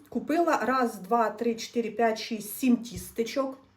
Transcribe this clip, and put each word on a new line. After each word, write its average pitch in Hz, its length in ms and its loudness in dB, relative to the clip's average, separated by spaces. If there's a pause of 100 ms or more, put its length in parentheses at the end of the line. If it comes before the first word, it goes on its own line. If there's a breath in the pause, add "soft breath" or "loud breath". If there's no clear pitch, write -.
купила 311 480 2
раз, 240 380 2
два, 214 340 2
три, 226 260 -2
чотири, 226 360 -4
п'ять, 226 280 2
шість, - 380 -8
сім 240 200 4
тістечок. 233 800 -6 (200)